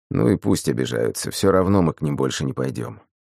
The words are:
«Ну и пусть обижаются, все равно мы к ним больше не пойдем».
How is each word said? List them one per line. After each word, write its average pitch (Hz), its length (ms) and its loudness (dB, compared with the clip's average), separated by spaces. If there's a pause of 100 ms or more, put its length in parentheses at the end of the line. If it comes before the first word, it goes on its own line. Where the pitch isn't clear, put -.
«Ну 113 200 2
и 98 80 4
пусть - 320 0
обижаются, 58 640 -2
все 98 200 2
равно 95 300 4
мы 82 120 2
к - 80 -18
ним 73 140 -2
больше 65 300 -2
не 65 80 -4
пойдем». 60 480 -6 (360)